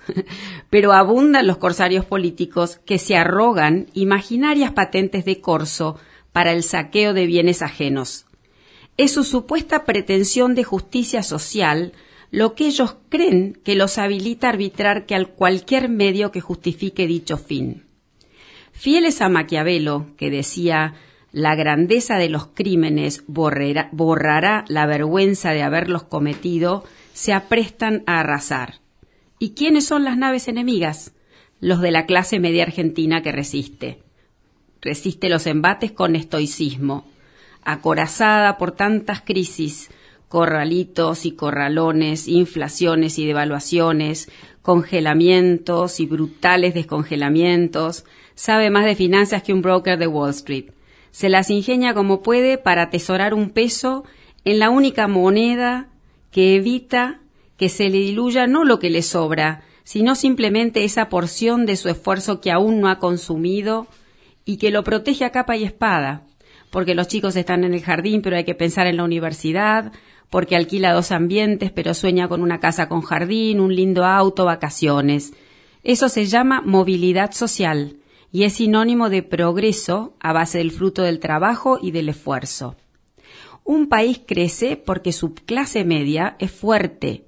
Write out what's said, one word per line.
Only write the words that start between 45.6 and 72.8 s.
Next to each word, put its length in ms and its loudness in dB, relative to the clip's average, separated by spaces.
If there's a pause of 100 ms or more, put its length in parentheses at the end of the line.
y 60 0
brutales 680 0
descongelamientos, 1300 0 (300)
sabe 340 2
más 160 4
de 100 2
finanzas 480 2
que 80 -4
un 100 2
broker 360 2
de 100 0
Wall 220 -2
Street. 360 -8 (460)
Se 180 -2
las 200 4
ingenia 440 0
como 280 2
puede 360 2
para 260 2
atesorar 500 -2
un 160 0
peso 540 -2 (400)
en 160 2
la 100 4
única 380 2
moneda 800 2 (420)
que 240 4
evita 640 -2 (380)
que 120 0
se 200 -2
le 80 2
diluya 500 0
no 160 2
lo 160 4
que 100 -2
le 120 0
sobra, 600 -2 (220)
sino 320 0
simplemente 680 0
esa 260 -2
porción 560 0
de 120 0
su 120 -4
esfuerzo 520 -2
que 100 -2
aún 300 2
no 80 2
ha 100 -2
consumido 880 -4 (560)
y 140 -6
que 140 0
lo 120 0
protege 420 -2
a 60 -4
capa 260 -2
y 60 -4
espada, 600 -2 (460)
porque 260 0
los 120 0
chicos 280 -2
están 280 0
en 100 2
el 80 -2
jardín, 400 0
pero 140 -2
hay 80 0
que 120 -4
pensar 320 0
en 100 0
la 80 0
universidad, 880 -2 (360)
porque 280 0
alquila 340 2
dos 220 2
ambientes, 580 0
pero 220 -4
sueña 340 0
con 140 -2
una 180 -2
casa 300 0